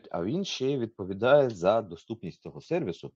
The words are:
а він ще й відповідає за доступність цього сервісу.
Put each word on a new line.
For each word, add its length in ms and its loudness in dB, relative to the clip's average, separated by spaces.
а 120 -4
він 220 -2
ще 260 -2
й 60 0
відповідає 720 2
за 320 2
доступність 600 -12
цього 200 -14
сервісу. 540 -6